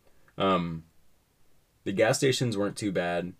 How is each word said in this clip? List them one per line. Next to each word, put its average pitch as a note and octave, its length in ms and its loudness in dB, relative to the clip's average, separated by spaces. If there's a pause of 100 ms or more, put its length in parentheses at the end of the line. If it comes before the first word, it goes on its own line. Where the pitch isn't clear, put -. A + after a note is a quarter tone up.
(380)
Um, F2 460 0 (1000)
the G#2 80 -6
gas A2 260 2
stations B2 400 0
weren't G2+ 200 -2
too G2+ 140 -4
bad. F2 480 -2